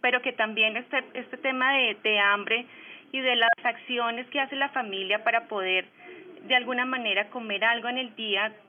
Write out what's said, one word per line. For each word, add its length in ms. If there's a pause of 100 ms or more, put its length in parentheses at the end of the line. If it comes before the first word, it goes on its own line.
pero 200
que 120
también 440
este, 260 (120)
este 240
tema 340
de, 300
de 160
hambre 480 (440)
y 100
de 160
las 120 (140)
acciones 640
que 120
hace 160
la 140
familia 560
para 240
poder 380 (600)
de 80
alguna 300
manera 460
comer 340
algo 240
en 80
el 180
día 380 (160)